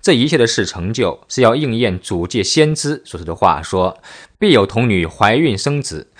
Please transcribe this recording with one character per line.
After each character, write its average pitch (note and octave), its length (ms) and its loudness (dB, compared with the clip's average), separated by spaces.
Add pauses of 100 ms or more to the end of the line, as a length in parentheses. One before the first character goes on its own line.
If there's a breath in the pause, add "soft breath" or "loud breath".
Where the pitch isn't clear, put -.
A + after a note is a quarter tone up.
这 - 140 2
一 B2 120 2
切 D#3 120 2
的 A#2 80 4
事 A2 200 -2
成 F2+ 260 -6
就， G#2+ 360 -4
是 - 140 -2
要 A#2 120 6
应 C3+ 220 -2
验 G#2 240 -2
主 F2 260 -4
借 G#2+ 160 -2
先 D#3 320 2
知 D3 300 -6
所 - 160 -14
说 F2 40 -14
的 E2 120 -8
话， E2 260 2
说， F#2 400 -2 (360 loud breath)
必 G#3 120 2
有 G#2+ 160 6
童 A#2 220 0
女 F#2 180 0
怀 G#2 300 0
孕 C#3+ 200 0
生 C#3+ 240 -4
子， - 400 -10